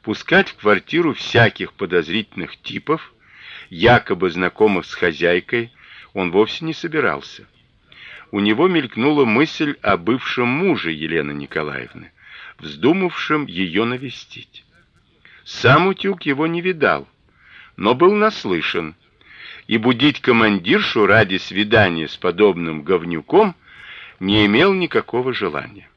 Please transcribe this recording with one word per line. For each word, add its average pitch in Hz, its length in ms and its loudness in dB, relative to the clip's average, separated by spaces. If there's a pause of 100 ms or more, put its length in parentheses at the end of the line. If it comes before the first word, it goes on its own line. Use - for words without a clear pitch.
Пускать 165 480 0
в - 60 -18
квартиру 120 580 0
всяких 104 600 0
подозрительных 87 880 -4
типов, - 520 -6 (560)
якобы 92 600 2
знакомых 90 560 0
с - 80 -14
хозяйкой, 87 800 0 (420)
он 92 180 -4
вовсе 107 340 0
не 160 80 -6
собирался. 131 720 -6 (840)
У 101 80 -2
него 110 280 2
мелькнула 143 580 2
мысль 139 560 0
о 98 160 0
бывшем 120 500 -2
муже 135 440 -2
Елены 78 400 -4
Николаевны, 73 800 -10 (480)
вздумавшем 151 840 -2
её 92 400 -4
навестить. - 800 -12 (760)
Сам 147 440 4
Утюг 196 360 -4
его 147 220 -2
не 170 160 -4
видал, 139 460 0 (680)
но 107 200 0
был 175 180 4
наслышан, 101 840 -2 (720)
и 107 100 0
будить 127 440 0
командиршу 107 840 2
ради 98 320 4
свидания 95 680 0
с - 100 -14
подобным 87 640 0
говнюком 87 720 0 (640)
не 104 260 2
имел 131 280 4
никакого 127 600 -2
желания. 90 640 -8